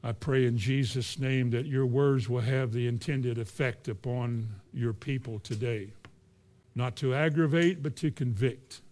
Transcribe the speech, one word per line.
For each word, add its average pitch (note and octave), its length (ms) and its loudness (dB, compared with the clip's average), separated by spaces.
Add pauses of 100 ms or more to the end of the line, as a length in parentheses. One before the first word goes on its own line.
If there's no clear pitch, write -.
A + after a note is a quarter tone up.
I A#2 80 -2
pray C3 340 2
in A#2+ 120 2
Jesus' B2 600 0
name C3 320 2
that A#2+ 160 0
your C3+ 200 2
words C3 420 4
will B2 120 0
have B2+ 320 0
the A#2+ 140 0
intended A#2+ 520 -2
effect A#2 500 -4
upon A#2 720 -4 (120)
your A#2 200 0
people B2 480 -6
today. A2 520 -6 (800)
Not B2 220 -2
to C3 180 0
aggravate, D#3+ 680 4
but D3 140 -4
to D3+ 140 0
convict. A#2+ 800 -2